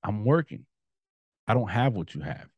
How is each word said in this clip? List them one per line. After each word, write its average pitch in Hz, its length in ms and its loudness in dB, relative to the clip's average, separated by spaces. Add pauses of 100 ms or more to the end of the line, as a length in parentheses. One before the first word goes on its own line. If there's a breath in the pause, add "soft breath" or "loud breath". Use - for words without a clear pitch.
I'm 107 200 -2
working. 143 420 2 (800)
I 117 60 4
don't 117 160 2
have 120 260 2
what 85 200 -6
you 73 60 -8
have. - 260 -10 (100)